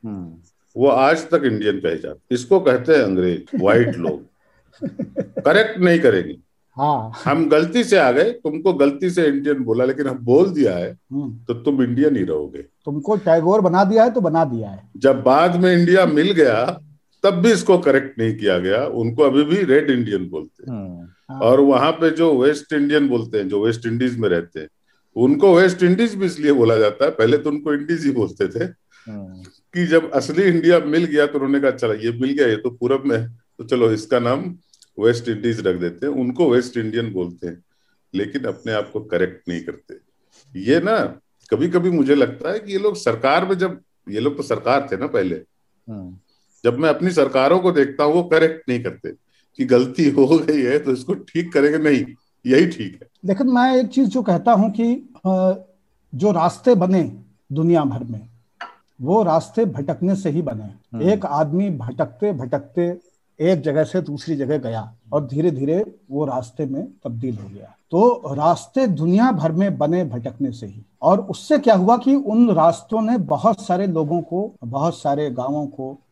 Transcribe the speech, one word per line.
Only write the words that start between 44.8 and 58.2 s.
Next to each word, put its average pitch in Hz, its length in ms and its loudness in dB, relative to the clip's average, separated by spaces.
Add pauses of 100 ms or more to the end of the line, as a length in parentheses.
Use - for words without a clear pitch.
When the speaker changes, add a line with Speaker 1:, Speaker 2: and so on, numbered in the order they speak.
Speaker 2:
थे 98 60 -6
ना 127 100 -6
पहले, 92 280 -2 (540)
Speaker 1:
हम्म। 92 260 -14 (480)
Speaker 2:
जब 120 140 0
मैं 156 120 2
अपनी 175 220 0
सरकारों 139 480 2
को 180 120 2
देखता 139 320 0
हूँ, 151 100 2
वो 175 100 2
करेक्ट 160 460 0
नहीं 120 140 -2
करते 82 280 -10 (460)
कि 127 80 -2
गलती 127 440 2
हो 139 180 4
गई 151 340 2
है, 127 180 0
तो 139 120 -4
इसको 127 220 -4
ठीक 170 400 -8
करेंगे, 147 240 2
नहीं, 147 280 0 (400)
यही 135 220 4
ठीक 104 340 -10
है। - 60 -20 (180)
Speaker 3:
लेकिन 196 220 -2
मैं 254 300 2
एक 247 100 0
चीज 262 200 0
जो 240 140 -2
कहता 190 300 0
हूँ 208 200 4
कि, 233 420 -4 (120)
अ, 185 280 0 (600)
जो 185 160 0
रास्ते 175 440 2
बने 180 360 0 (400)
दुनिया 160 320 2
भर 120 200 -4
में, 113 260 -12 (720)